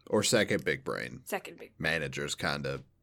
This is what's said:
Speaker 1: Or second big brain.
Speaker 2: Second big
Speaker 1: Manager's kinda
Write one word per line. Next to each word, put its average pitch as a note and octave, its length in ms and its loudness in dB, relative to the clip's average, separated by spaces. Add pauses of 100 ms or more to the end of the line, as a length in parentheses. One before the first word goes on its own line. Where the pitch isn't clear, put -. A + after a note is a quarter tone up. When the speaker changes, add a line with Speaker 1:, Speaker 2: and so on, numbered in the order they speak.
Speaker 1:
Or G#2+ 140 4
second G#2 420 4
big D2 180 0
brain. A1 420 -6
Speaker 2:
Second F3+ 340 -8
big - 200 -18
Speaker 1:
Manager's C#2+ 560 -2
kinda C#2 460 -2 (220)